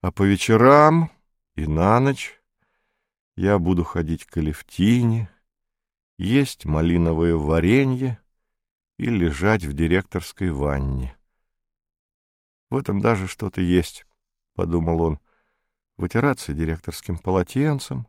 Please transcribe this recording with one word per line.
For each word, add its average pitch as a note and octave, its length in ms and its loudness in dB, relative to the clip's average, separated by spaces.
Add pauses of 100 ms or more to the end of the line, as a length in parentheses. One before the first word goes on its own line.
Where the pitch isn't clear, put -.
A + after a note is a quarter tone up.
А F#2 100 -2
по - 120 -2
вечерам C#3 840 6 (460)
и D#2 100 -6
на F2 340 2
ночь C3+ 420 -4 (960)
я G2 240 2
буду F2 240 0
ходить E2 420 -4
к - 120 -8
Алевтине, A2 920 0 (880)
есть B2 480 -2
малиновое E2 720 0
варенье A#2 840 0 (800)
и - 80 -6
лежать F#2 580 0
в C#2+ 100 -6
директорской F2 760 -4
ванне». C2+ 640 -4 (1500)
«В B2 80 -2
этом G2+ 240 -2
даже G#2 260 0
что-то F#2+ 340 -8
есть», — F2+ 460 0 (480)
подумал E2 460 -2
он, — D#2+ 180 -2 (800)
вытираться A#2 560 -2
директорским D#2+ 680 -6
полотенцем C3 880 -2